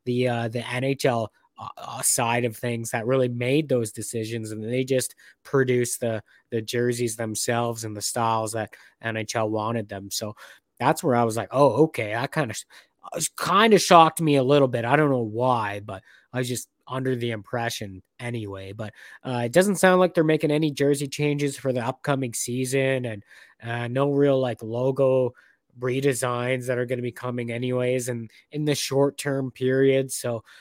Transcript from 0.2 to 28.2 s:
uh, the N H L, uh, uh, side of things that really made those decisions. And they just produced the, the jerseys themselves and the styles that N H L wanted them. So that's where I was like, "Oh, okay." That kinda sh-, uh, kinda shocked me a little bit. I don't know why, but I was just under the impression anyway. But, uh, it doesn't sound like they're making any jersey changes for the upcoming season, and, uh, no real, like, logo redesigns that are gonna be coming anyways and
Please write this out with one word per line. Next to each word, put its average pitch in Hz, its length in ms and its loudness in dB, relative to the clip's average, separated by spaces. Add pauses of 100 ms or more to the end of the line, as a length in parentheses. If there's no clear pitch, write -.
uh, 117 200 -2
the 113 200 -8
N 123 160 -4
H 135 220 0
L, 117 260 0 (280)
uh, 110 80 -14 (100)
uh, 104 240 -12
side 120 440 2
of 110 120 -4
things 117 320 -6
that 117 160 -4
really 127 240 2
made 131 400 0
those 120 220 0
decisions. 110 600 -8
And 107 120 -10
they 127 200 -2
just 131 300 -2 (300)
produced 123 560 0
the, 113 240 -2 (260)
the 113 140 -4
jerseys 120 520 -2
themselves 117 680 -4
and 107 120 -8
the 104 60 -12
styles 113 520 -2
that 110 200 -6 (300)
N 113 140 -4
H 110 180 -6
L 110 160 -2
wanted 110 360 -4
them. 101 220 -12
So 104 260 -8 (440)
that's 131 240 2
where 135 120 2
I 120 80 4
was 113 140 0
like, 104 140 -6
"Oh, 131 320 4
okay." 110 300 -2
That 123 180 -4
kinda 123 240 -4
sh-, - 100 -14 (480)
uh, 165 80 -8 (180)
kinda 202 380 6
shocked 165 420 8
me 151 180 4
a 131 60 4
little 139 240 6
bit. 117 160 -2
I 123 120 2
don't 151 160 4
know 127 100 0
why, 110 580 0
but 101 220 -12 (320)
I 123 60 -2
was 123 100 -2
just 120 180 -8 (200)
under 131 280 -2
the 120 160 -4
impression 107 720 -6 (160)
anyway. 104 520 -8
But, 107 220 -10 (300)
uh, 123 220 -4
it 117 60 -2
doesn't 180 260 2
sound 185 220 6
like 180 140 2
they're 165 100 4
making 156 280 2
any 151 200 2
jersey 139 360 0
changes 143 500 -2
for 135 160 -4
the 123 100 -2
upcoming 131 500 -4
season, 131 720 -2
and, 107 180 -8 (400)
uh, 120 240 -6
no 135 240 0
real, 139 280 4
like, 123 220 -4
logo 127 720 0 (460)
redesigns 127 880 -2
that 123 100 -2
are 123 80 -2
gonna 120 160 -4
be 120 100 -6
coming 123 400 -6
anyways 123 560 -2
and 117 220 -6 (220)